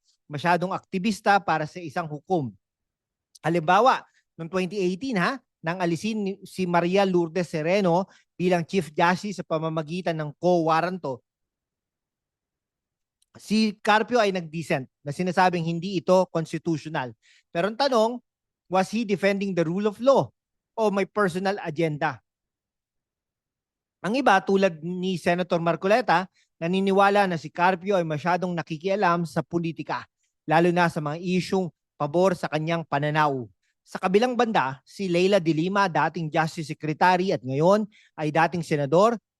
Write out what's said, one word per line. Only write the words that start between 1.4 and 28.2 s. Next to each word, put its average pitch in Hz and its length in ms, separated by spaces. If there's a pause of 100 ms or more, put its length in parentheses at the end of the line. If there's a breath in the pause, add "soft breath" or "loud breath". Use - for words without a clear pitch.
sa 151 160
isang 170 260
hukom. 151 460 (920)
Halimbawa, 175 640 (300)
noong 165 160
twenty 185 320
eighteen, 190 320
ha, 214 240 (240)
nang 170 160
alisin 185 400
ni, 196 120 (120)
si 185 240
Maria 180 400
Lourdes 175 400
Sereno 175 580 (300 soft breath)
bilang 175 320
Chief 190 240
Justice 180 480
sa - 80
pamamagitan 160 720
ng 147 160
co-warranto, 165 880 (2250)
si 214 400
Carpio 220 400
ay 202 160
nag-dissent 160 480 (160)
na 143 160
sinasabing 180 480
hindi 170 400
ito 185 320
constitutional. 156 800 (320 soft breath)
Pero 180 240
ang 220 80
tanong, 247 400 (480)
was 190 240
he 220 160
defending 196 480
the 170 80
rule 185 240
of 202 160
law 240 240 (480)
o 220 160
may 196 160
personal 190 560
agenda? 151 560 (1800)
Ang 214 160
iba, 247 240
tulad 190 400
ni 180 320
Senator 175 480
Marcoleta, 185 640 (320)
naniniwala 196 640
na 180 160
si - 80
Carpio 185 480
ay 175 80
masyadong 170 480